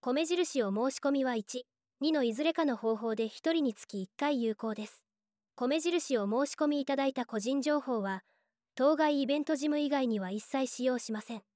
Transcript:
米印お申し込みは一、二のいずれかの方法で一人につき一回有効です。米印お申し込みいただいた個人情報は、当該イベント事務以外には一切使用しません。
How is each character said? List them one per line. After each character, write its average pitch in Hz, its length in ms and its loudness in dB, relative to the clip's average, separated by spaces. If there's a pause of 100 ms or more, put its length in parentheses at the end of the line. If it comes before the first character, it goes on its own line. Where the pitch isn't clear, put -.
米 269 240 0
印 330 380 0
お 196 60 0
申 226 260 0
し - 40 -8
込 285 120 0
み 277 120 2
は 254 120 0
一、 233 300 -6 (360)
二 302 100 2
の 294 120 2
い 233 100 2
ず 247 100 -2
れ 330 100 4
か 320 120 2
の 262 100 2
方 220 200 0
法 220 200 -2
で 226 120 -2
一 - 260 -2
人 330 100 2
に 240 100 2
つ - 120 -8
き 196 160 -6
一 190 160 -8
回 285 240 0
有 220 140 0
効 220 180 -6
で 214 140 -10
す。 - 180 -14 (500)
米 262 240 2
印 330 380 0
お 202 80 2
申 233 260 2
し - 40 -8
込 302 120 2
み 294 140 2
い 262 40 -2
た 277 100 0
だ 269 100 0
い 269 80 0
た 247 120 -4
個 220 140 -4
人 262 220 0
情 294 180 2
報 247 220 -2
は、 190 220 -4 (520)
当 285 200 4
該 294 260 2
イ 262 60 0
ベ 285 120 2
ン 294 60 -2
ト 311 100 0
事 277 100 -4
務 294 140 2
以 294 100 0
外 269 180 2
に 220 120 0
は 185 120 -6
一 214 120 -6
切 262 240 -2
使 - 180 -4
用 254 120 2
し - 140 -6
ま 214 100 -6
せ 226 160 -10
ん。 202 60 -16 (120)